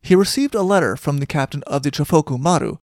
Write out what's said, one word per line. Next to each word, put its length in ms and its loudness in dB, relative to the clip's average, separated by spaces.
He 120 4
received 400 0
a 80 0
letter 340 2
from 220 -4
the 80 -2
captain 400 -4
of 160 -4
the 80 -2
Chofoku 480 0
Maru 460 0